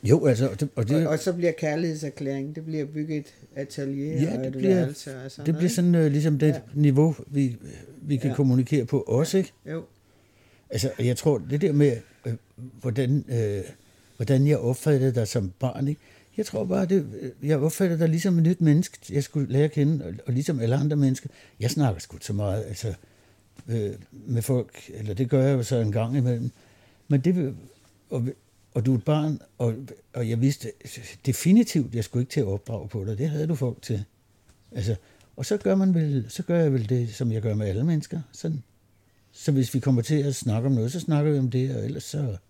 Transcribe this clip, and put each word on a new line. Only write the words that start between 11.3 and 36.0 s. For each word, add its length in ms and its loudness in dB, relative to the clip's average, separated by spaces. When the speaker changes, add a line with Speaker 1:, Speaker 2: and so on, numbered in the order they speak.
Speaker 1:
det 240 -4
der 120 2
med, 240 4
øh, 80 -4
hvordan, 480 0
øh, 340 -2
hvordan 320 2
jeg 100 4
opfattede 580 0
dig 120 0
som 320 -2
barn, 280 -2
ikke? 140 -4
Jeg 80 -2
tror 200 -4
bare, 200 0
det, 220 0
øh, 100 -10
jeg 100 4
opfattede 400 0
dig 100 4
ligesom 280 2
et 60 4
nyt 180 2
menneske, 360 4
jeg 100 0
skulle 300 -4
lære 100 4
at 80 2
kende, 340 2
og, 80 -8
og 60 0
ligesom 260 -2
alle 160 2
andre 200 0
mennesker. 340 2
Jeg 120 0
snakker 300 0
sgu 140 -18
ikke 100 -16
så 80 -4
meget, 300 0
altså, 300 -6
øh, 220 -2
med 300 -4
folk, 520 -4
eller 200 -8
det 160 -2
gør 140 4
jeg 140 2
jo 60 0
så 120 -2
en 160 0
gang 260 0
imellem. 340 0
Men 140 2
det 140 2
vil, 200 -2
og, 180 -2
og 120 0
du 80 4
er 40 2
et 80 -2
barn, 340 0
og, 180 0
og 160 -4
jeg 120 0
vidste 300 0
definitivt, 680 2
jeg 80 0
skulle 180 -2
ikke 100 -4
til 80 -2
at 80 0
opdrage 400 -6
på 180 -8
dig. 120 -6
Det 120 -2
havde 180 -4
du 80 -2
folk 260 -4
til. 220 -4
Altså, 240 -2
og 100 -8
så 120 0
gør 180 2
man 180 4
vel, 360 2